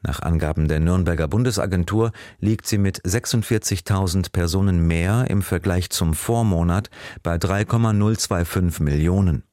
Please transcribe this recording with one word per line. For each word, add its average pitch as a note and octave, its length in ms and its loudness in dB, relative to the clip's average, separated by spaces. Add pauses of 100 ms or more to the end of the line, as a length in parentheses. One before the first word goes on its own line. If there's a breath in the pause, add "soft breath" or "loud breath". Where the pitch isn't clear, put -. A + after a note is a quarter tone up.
Nach D2+ 180 -4
Angaben D#2 480 0
der D#2 100 2
Nürnberger E2 480 2
Bundesagentur G#2 840 0 (260 loud breath)
liegt G#2+ 260 -2
sie A2 120 -2
mit G2 260 0
sechsundvierzigtausend G2 1300 -2
Personen F2 560 2
mehr F2+ 420 2
im G2 120 0
Vergleich F2+ 480 -2
zum D#2+ 240 0
Vormonat F#2 760 0 (340 loud breath)
bei E2+ 140 -2
drei F#2+ 280 0
Komma A2+ 260 2
null G#2 260 2
zwei F2 280 -2
fünf F2 340 -2
Millionen. D#2 720 2